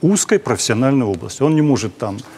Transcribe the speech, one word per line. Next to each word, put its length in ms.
узкой 380
профессиональной 680
области. 380
Он 120
не 80
может 340
там 200